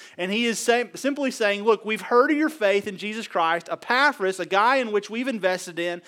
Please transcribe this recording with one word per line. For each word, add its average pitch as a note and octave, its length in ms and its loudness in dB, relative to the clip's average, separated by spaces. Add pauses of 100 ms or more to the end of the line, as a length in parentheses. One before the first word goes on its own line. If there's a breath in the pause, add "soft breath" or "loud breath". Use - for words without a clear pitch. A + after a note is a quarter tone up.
(160 loud breath)
and F#3 160 -4
he A#3 140 0
is A3+ 120 -2
say-, A#3+ 360 2
simply C#4 360 -2
saying, G3+ 320 -2
"Look, A3+ 220 2
we've G#3+ 160 -4
heard B3 300 4
of D4+ 60 2
your D4+ 120 2
faith G3+ 400 0
in G3 80 -8
Jesus G#3+ 320 -8
Christ. E3+ 420 0
Epaphras, G3+ 680 0
a E3+ 60 -6
guy G#3 300 4
in A#3 160 -2
which G3+ 180 -2
we've B3 180 -4
invested F#3 500 -2
in, F3 280 -4